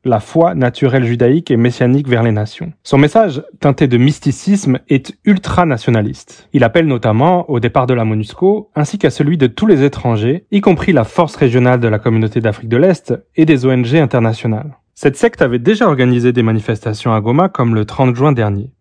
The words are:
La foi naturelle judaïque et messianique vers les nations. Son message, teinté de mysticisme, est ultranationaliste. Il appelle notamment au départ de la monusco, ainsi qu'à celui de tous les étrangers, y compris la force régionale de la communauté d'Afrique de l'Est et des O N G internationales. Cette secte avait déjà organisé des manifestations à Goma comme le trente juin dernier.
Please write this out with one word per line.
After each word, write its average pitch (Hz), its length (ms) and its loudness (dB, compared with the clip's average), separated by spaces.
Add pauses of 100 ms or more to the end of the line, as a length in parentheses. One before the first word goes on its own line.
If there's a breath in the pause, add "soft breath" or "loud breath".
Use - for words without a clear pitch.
La 120 160 0
foi 170 340 0
naturelle 127 500 0
judaïque 120 460 0
et 127 60 2
messianique 123 500 0
vers 117 160 0
les 117 80 0
nations. 107 420 -6 (120)
Son - 120 -2
message, 147 460 2 (160)
teinté 143 300 2
de 123 80 0
mysticisme, 143 840 0 (100)
est - 240 -2 (120)
ultranationaliste. 131 1300 -2
Il 139 100 4
appelle 160 240 2
notamment 135 640 0
au 131 80 -2
départ 120 300 0
de 131 60 0
la 117 100 -2
monusco, 139 720 -2
ainsi 151 200 -4
qu'à 160 140 0
celui 156 280 -2
de 135 100 2
tous 151 180 -4
les 165 160 4
étrangers, 123 680 -2
y 202 80 2
compris 196 320 2
la 135 100 4
force 151 320 -4
régionale 123 460 2
de 120 80 0
la 107 100 -2
communauté 110 420 -2
d'Afrique 113 280 -4
de 117 80 -2
l'Est 165 360 0 (220)
et 160 100 2
des 143 220 2
O 131 60 2
N 127 120 0
G 123 140 0
internationales. 117 800 -2 (180)
Cette - 220 -2
secte - 240 0
avait 123 180 0
déjà 202 280 0
organisé 127 440 2
des 123 120 0
manifestations 113 720 -2
à 107 80 0
Goma 139 260 0
comme 120 260 -2
le 107 120 -2
trente 127 280 -2
juin 139 180 2
dernier. 110 380 -2 (100)